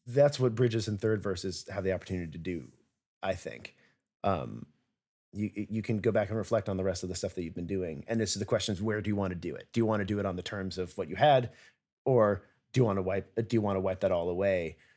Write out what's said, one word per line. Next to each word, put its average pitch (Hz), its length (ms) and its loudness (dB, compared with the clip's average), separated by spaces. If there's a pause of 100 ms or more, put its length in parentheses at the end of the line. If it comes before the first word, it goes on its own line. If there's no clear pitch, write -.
that's 139 320 4
what 120 160 2
bridges 113 320 2
and 104 120 -2
third 110 220 0
verses 95 500 -6
have 95 120 -6
the 95 100 2
opportunity 87 380 -4
to 73 80 -12
do, 82 300 -6 (520)
I 92 140 -2
think. 62 400 -12 (480)
Um, 64 420 -2 (680)
you, 104 200 -4 (180)
you 110 140 -4
can 107 160 -2
go 104 120 2
back 101 180 0
and 110 100 -2
reflect 104 300 0
on 98 80 -2
the 92 60 0
rest 92 200 -2
of 90 60 -4
the 90 60 -6
stuff - 200 -6
that 90 80 -4
you've 80 120 -8
been 87 120 -6
doing. 87 400 -4
And 113 120 0
it's 104 140 0
the 101 120 -4
question 107 280 0
is, 87 80 -4
where 107 180 0
do 104 120 -4
you 101 40 2
wanna 95 200 0
do 85 200 -6
it? - 160 -14
Do 117 80 0
you 113 60 4
wanna 107 200 2
do 104 140 -2
it 98 60 0
on 92 100 -2
the 90 60 -6
terms 95 380 -6
of 90 180 -6
what 90 100 -4
you 87 80 -6
had, 131 360 6 (520)
or 107 400 4 (280)
do 131 100 4
you 120 40 8
wanna 98 160 0
wipe, 92 340 -2
do 117 200 0
you 113 60 4
wanna 101 180 2
wipe 92 220 -2
that 95 100 4
all 87 180 2
away, 90 480 0 (200)